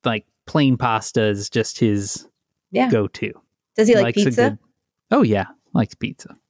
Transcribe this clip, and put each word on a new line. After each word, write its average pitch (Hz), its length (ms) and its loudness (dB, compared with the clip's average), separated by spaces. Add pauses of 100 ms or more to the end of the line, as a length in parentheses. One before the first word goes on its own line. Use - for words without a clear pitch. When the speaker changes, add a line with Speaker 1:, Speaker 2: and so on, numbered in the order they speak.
Speaker 1:
like, 113 220 -4 (200)
plain 139 300 2
pasta 113 480 -2
is 101 260 -2
just - 300 -4
his 101 460 -2 (440)
Speaker 2:
Yeah. 240 200 0
Speaker 1:
go-to. 104 420 -2 (440)
Speaker 2:
Does 220 120 4
he 240 60 6
like 208 100 4
Speaker 1:
Likes 120 180 0
a - 40 2
Speaker 2:
pizza? 135 240 2
Speaker 1:
good, 104 80 -12 (520)
oh, 254 120 4
yeah. 101 240 2 (280)
Likes - 200 0
pizza. - 420 -12 (120)